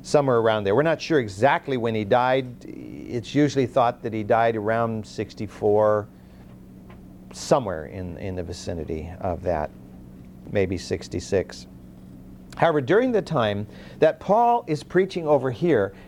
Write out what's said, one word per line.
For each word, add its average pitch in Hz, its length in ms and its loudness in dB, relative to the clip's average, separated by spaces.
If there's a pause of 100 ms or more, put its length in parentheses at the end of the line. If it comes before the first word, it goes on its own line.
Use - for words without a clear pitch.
somewhere 135 340 2
around 110 280 2
there. 98 100 2
We're 139 80 4
not 160 180 0
sure 160 180 2
exactly 127 560 0
when 117 200 -2
he 107 100 -2
died. 123 580 2
It's - 720 -10
usually 139 320 2
thought 120 380 0
that 113 100 -4
he 110 80 -4
died 113 340 4
around 110 520 -2
sixty-four, 107 1000 0 (1200)
somewhere 98 560 0
in, 87 300 -10
in 95 180 -8
the 90 80 -6
vicinity 82 680 -8 (120)
of 87 200 -4
that, 78 300 -2 (800)
maybe 95 260 0
sixty-six. - 880 -4 (920)
However, 156 260 2
during 214 300 4
the 208 120 2
time 107 420 0 (320)
that 156 220 4
Paul 240 480 2
is 151 160 -4
preaching 180 440 0
over 135 220 4
here 120 460 2 (120)